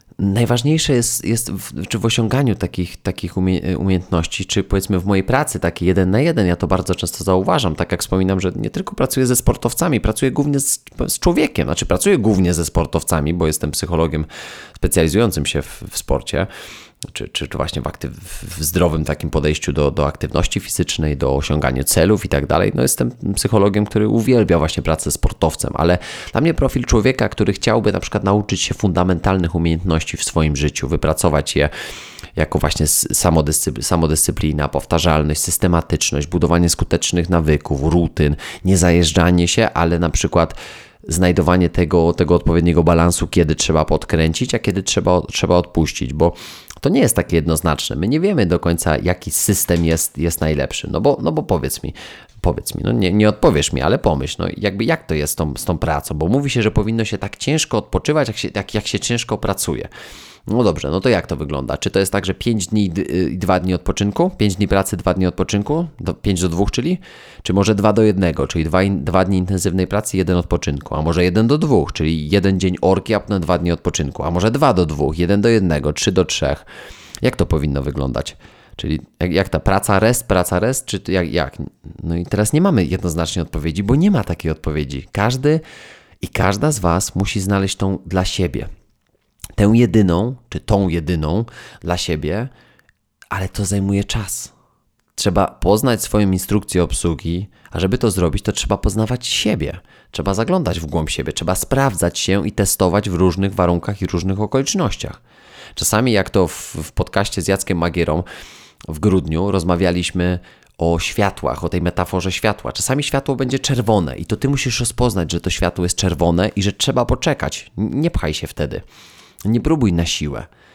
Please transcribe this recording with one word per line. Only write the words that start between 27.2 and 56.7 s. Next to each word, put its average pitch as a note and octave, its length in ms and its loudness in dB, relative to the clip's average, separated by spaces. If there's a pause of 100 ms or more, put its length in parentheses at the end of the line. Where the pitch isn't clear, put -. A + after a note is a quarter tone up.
który G2 240 0
chciałby A2 380 2
na F#2 80 0
przykład G2+ 240 -4
nauczyć G2 380 2
się - 120 -2
fundamentalnych F#2 800 0
umiejętności E2 640 0
w - 60 -8
swoim D#2 320 2
życiu, C#2+ 320 -2
wypracować D2+ 680 0
je D2 140 2 (640)
jako - 240 0
właśnie - 240 0
s-, - 300 0
samodyscypl-, D#2+ 680 0
samodyscyplina, D2+ 840 0
powtarzalność, D2+ 720 0
systematyczność, E2 840 0
budowanie E2+ 420 4
skutecznych E2+ 600 0
nawyków, D2+ 540 2
rutyn, D#2 520 2 (300)
nie F#2+ 120 4
zajeżdżanie F2 720 4
się, A2+ 260 2
ale E2+ 260 2
na E2+ 100 0
przykład - 440 2 (540)
znajdowanie F2+ 640 4
tego, E2+ 440 2
tego E2+ 220 2
odpowiedniego E2+ 480 4
balansu, E2+ 440 4
kiedy D#2 280 2
trzeba D#2 300 2
podkręcić, D#2+ 720 0
a A2+ 40 0
kiedy F#2 240 -2
trzeba, F2+ 380 2
trzeba - 360 0
odpuścić, D#2 560 0
bo D#2+ 200 2 (480)
to C#3 80 2
nie F3+ 100 2
jest - 160 2
takie - 200 0
jednoznaczne. D#2 600 0
My E2+ 120 -2
nie C#3+ 120 2
wiemy F3 260 2
do E2+ 140 2
końca, E2 380 0
jaki F2 340 -2
system F2 540 0
jest, D#2+ 320 0
jest D#2+ 240 -2
najlepszy. D2+ 500 -2
No F#2 100 -2
bo, C#3 200 2
no D#3+ 100 0
bo D#3 120 -2
powiedz - 400 -2
mi, - 100 -6 (480)
powiedz - 340 -2
mi, - 80 -6
no A2 80 0
nie, G2 220 2
nie G#2+ 160 4
odpowiesz F2+ 440 2
mi, C2 80 -2
ale D#2+ 180 2
pomyśl, C#2+ 400 -2
no F2+ 60 -4 (120)
jakby G2+ 260 -2
jak D3+ 220 -2
to - 80 -2
jest D2 200 -2
z - 20 -12
tą, D2+ 220 -2
z - 80 -10
tą E2+ 120 0
pracą? D2+ 380 -4
Bo D#2 120 0
mówi C3+ 220 2
się, B2 120 0
że G#2+ 100 2